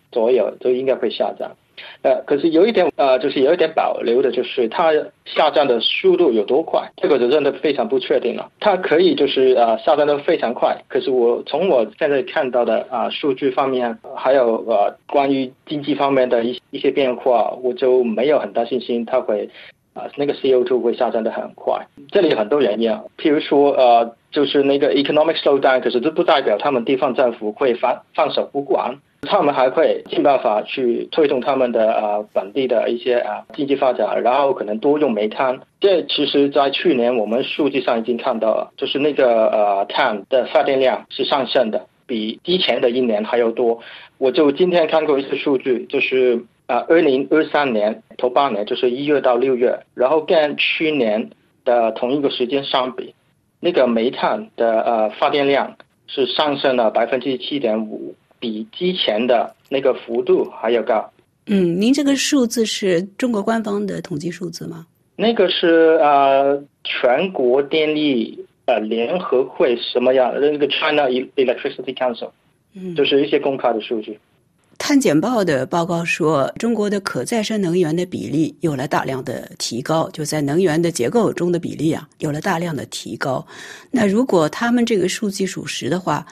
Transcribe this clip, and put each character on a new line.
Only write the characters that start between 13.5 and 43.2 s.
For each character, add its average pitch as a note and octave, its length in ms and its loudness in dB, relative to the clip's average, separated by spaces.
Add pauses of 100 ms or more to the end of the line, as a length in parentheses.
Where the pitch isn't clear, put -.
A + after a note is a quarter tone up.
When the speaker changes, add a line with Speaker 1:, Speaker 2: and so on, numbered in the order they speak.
Speaker 1:
面， B2 300 -2 (180)
还 C3 180 2
有， A#2+ 340 2
呃， G#2 280 2 (120)
关 C#3 260 2
于 C3 180 -2 (140)
经 D3 160 -8
济 C#3+ 140 -2
方 C#3 180 0
面 B2+ 160 2
的 A#2 160 2
一， B2 240 -6
一 - 80 -10
些 C#3 140 0
变 C3 240 0
化， A#2 360 0 (120)
我 B2 100 0
就 B2+ 300 2
没 A#2 240 0
有 D3 100 4
很 G#2 160 -6
大 A#2 100 0
信 B2 160 -4
心 A#2 240 -4
它 B2+ 160 -2
会， G#2+ 300 -2 (440)
啊， - 100 -12 (120)
那 C#3+ 120 -4
个 C#3 80 0
C C3 180 0
O B2 100 4
two B2+ 160 0
会 A2+ 140 0
下 A#2 160 -2
降 A2 140 -2
得 A2 80 -4
很 A2+ 240 -8
快。 - 200 -4 (360)
这 G3+ 100 2
里 D#3+ 80 4
有 C3 80 0
很 G#2+ 100 -2
多 D3 140 2
原 A2 180 0
因 A2+ 120 0
啊， G#2+ 120 -6 (140)
譬 D#3 140 0
如 D3+ 80 2
说， C#3+ 320 4
呃， A#2 440 4 (160)
就 D3 140 0
是 C#3+ 160 2
那 C#3 160 2
个 C#3+ 160 2
economic D3+ 480 2
slowdown， C3+ 400 4
可 B2 80 -2
是 A#2+ 100 0
这 C#3+ 120 -2
不 F3 120 0
代 D#3+ 180 2
表 G#2+ 160 0
他 D3 120 -2
们 B2 160 0
地 C#3 100 0
方 C3+ 200 0
政 B2 180 2
府 G#2+ 180 -8
会 B2 220 0
放， B2 260 -2 (140)
放 D3 180 0
手 A#2+ 200 -2
不 C#3 100 -4
管， - 340 -2 (260)
他 G3+ 200 2
们 C#3+ 120 2
还 C3+ 160 2
会 C3 400 0
尽 - 120 -2
办 C#3+ 200 4
法 A2 220 0
去 A#2+ 460 -2
推 D#3+ 180 2
动 C#3 120 0
他 C3+ 160 -2
们 B2+ 160 2
的， A2 220 4
呃， G#2+ 280 0 (120)
本 G2 180 -4
地 C3 160 -2
的 A2+ 220 0
一 A#2+ 80 -2
些， A#2+ 220 0
呃， G#2 220 -4 (140)
经 D3 100 -4
济 C#3 80 -2
发 C3+ 200 2
展， G#2+ 280 -2
然 A#2 160 2
后 C#3 160 2
可 G#2 120 -6
能 G#2+ 140 -4
多 D3 200 2
用 C#3+ 120 2
煤 G#2+ 180 0
炭。 C3 280 -2 (220)
这 F#3+ 240 4
其 C#3+ 220 -2
实 C#3+ 240 2
在 C#3 220 2
去 E3 220 0
年 B2 220 2
我 G#2+ 100 0
们 A2+ 160 -2
数 C#3 280 -2
据 C3+ 120 -2
上 B2 160 0
已 A2+ 40 -2
经 A#2 160 -2
看 A#2+ 200 -4
到 A2 120 0
了， - 260 -2
就 - 100 -6
是 C#3+ 140 -2
那 D3 140 0
个， A#2 340 4
呃， G#2 380 0
碳 A#2 440 -2
的 B2 180 2
发 D#3 140 2
电 C#3 160 0
量 B2 320 0
是 - 140 -6
上 C3+ 240 -2
升 A#2 240 0
的， G#2+ 140 -6 (200)
比 A2+ 380 -6
之 F3 140 0
前 C3+ 240 -2
的 C3 80 2
一 A#2+ 100 -2
年 A2 240 0